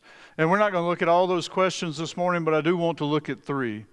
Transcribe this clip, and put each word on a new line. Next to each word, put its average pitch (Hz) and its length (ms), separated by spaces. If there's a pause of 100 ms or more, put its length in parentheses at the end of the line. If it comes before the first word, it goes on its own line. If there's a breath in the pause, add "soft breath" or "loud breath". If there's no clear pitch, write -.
(380 loud breath)
And 160 120
we're 196 80
not 208 140
gonna 170 160
look 175 160
at 165 60
all 175 180
those 180 200
questions 180 500
this 160 200
morning, 175 260
but 160 120
I 156 60
do 170 140
want 165 240
to 151 60
look 147 240
at 135 140
three. 117 500